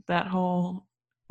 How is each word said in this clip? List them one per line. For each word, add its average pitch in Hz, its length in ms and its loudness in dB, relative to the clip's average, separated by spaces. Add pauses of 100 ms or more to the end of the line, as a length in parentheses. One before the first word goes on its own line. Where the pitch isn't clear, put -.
that 175 200 2
whole 180 600 0 (440)